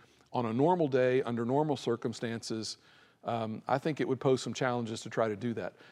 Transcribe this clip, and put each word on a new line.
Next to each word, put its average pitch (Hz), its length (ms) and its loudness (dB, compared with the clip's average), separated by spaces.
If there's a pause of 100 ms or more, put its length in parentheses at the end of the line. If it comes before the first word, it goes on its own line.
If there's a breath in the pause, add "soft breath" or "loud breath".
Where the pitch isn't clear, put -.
(340 soft breath)
on 123 140 0
a 110 60 -2
normal 156 360 4
day, 127 320 4
under 117 240 -2
normal 143 320 0
circumstances. 117 1000 -4 (480 soft breath)
Um, 110 420 -2
I 127 100 4
think 143 220 -2
it 147 80 0
would 131 140 0
pose 131 200 4
some 117 120 -6
challenges 120 480 -2
to 117 80 -12
try 113 180 2
to 107 80 -2
do 117 200 -4
that, 98 180 -6 (180 loud breath)